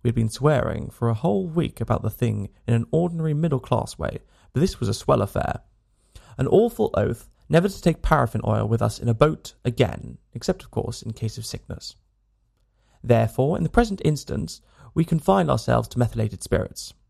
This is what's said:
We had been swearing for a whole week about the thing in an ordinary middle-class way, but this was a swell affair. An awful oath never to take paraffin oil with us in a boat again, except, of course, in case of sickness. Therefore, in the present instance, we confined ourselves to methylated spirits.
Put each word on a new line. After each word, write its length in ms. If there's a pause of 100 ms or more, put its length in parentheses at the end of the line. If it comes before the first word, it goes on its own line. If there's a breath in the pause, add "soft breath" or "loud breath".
We 60
had 80
been 160
swearing 580
for 200
a 40
whole 340
week 320
about 220
the 80
thing 400 (160 soft breath)
in 80
an 160
ordinary 460
middle-class 640
way, 180 (340 soft breath)
but 80
this 200
was 100
a 60
swell 260
affair. 380 (800 soft breath)
An 80
awful 480
oath 340 (180)
never 220
to 140
take 180
paraffin 440
oil 220
with 140
us 160
in 120
a 40
boat 400 (100)
again, 540 (160)
except, 300
of 80
course, 320
in 100
case 240
of 80
sickness. 500 (1080)
Therefore, 540
in 60
the 60
present 340
instance, 560 (360 soft breath)
we 100
confined 460
ourselves 380
to 100
methylated 420
spirits. 540 (140)